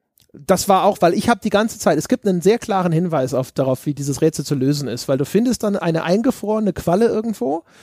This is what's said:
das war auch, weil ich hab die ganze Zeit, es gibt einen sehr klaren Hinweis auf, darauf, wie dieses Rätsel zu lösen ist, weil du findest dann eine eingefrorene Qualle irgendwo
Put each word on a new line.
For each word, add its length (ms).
das 300
war 160
auch, 180
weil 120
ich 160
hab 120
die 80
ganze 300
Zeit, 180
es 100
gibt 200
einen 140
sehr 180
klaren 320
Hinweis 420
auf, 180
darauf, 340
wie 80
dieses 280
Rätsel 240
zu 100
lösen 320
ist, 200
weil 100
du 80
findest 380
dann 120
eine 280
eingefrorene 720
Qualle 320
irgendwo 580